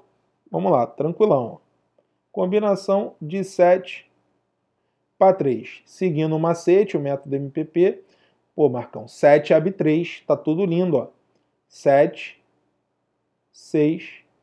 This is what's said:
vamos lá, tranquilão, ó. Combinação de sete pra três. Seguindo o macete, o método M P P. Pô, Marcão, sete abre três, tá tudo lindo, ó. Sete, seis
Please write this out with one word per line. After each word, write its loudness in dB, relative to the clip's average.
vamos -2
lá, 2
tranquilão, -2
ó. -20
Combinação -2
de -8
sete 0
pra 6
três. -4
Seguindo -2
o -2
macete, 0
o -6
método -6
M -8
P -6
P. 0
Pô, 4
Marcão, -8
sete 2
abre 2
três, -2
tá 0
tudo -2
lindo, 0
ó. -4
Sete, 0
seis -4